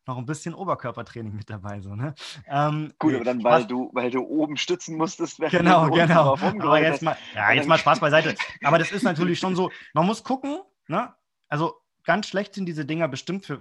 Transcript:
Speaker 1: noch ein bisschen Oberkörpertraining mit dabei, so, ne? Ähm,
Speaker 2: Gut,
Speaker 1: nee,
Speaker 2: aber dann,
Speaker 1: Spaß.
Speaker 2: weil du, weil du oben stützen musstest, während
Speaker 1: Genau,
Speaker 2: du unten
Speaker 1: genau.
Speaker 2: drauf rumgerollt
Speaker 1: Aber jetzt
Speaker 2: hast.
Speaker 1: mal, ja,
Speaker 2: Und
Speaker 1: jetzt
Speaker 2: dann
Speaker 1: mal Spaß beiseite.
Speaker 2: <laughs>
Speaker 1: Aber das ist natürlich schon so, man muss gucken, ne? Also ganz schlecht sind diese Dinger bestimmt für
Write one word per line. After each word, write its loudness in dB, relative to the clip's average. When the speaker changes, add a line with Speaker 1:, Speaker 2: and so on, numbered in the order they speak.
Speaker 1:
noch -6
ein -8
bisschen -8
Oberkörpertraining -8
mit -12
dabei, -10
so, -14
ne? -6
Ähm, -2
Speaker 2:
Gut, 2
Speaker 1:
nee, 2
Speaker 2:
aber -4
dann, 0
Speaker 1:
Spaß. 6
Speaker 2:
weil -6
du, -4
weil -2
du -2
oben -2
stützen -4
musstest, -4
während 0
Speaker 1:
Genau, 6
Speaker 2:
du 2
unten 6
Speaker 1:
genau. 6
Speaker 2:
drauf 2
rumgerollt 2
Speaker 1:
Aber 6
jetzt 4
Speaker 2:
hast. -4
Speaker 1:
mal, -2
ja, 2
Speaker 2:
Und 6
Speaker 1:
jetzt 2
Speaker 2:
dann -2
Speaker 1:
mal 6
Spaß 4
beiseite. 4
Speaker 2:
<laughs> -16
Speaker 1:
Aber 4
das -2
ist -4
natürlich 0
schon -2
so, 0
man 2
muss -2
gucken, -6
ne? -4
Also -2
ganz 0
schlecht -4
sind -6
diese -6
Dinger -2
bestimmt -8
für -8